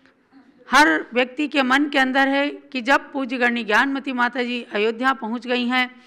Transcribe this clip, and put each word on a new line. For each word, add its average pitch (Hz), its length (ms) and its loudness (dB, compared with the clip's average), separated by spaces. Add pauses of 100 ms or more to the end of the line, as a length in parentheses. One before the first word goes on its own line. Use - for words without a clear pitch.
(720)
हर 311 420 4
व्यक्ति 254 340 -2
के 285 160 0
मन 277 260 2
के 285 100 2
अंदर 262 280 2
है 277 220 0
कि 262 320 -10
जब 285 300 0
पूज्य 262 260 -4
गण्य 240 260 0
ज्ञानमती 269 500 0
माता 247 300 -2
जी 240 300 -6
अयोध्या 226 400 0
पहुंच 240 340 -8
गई 247 180 -2
हैं, 247 420 -2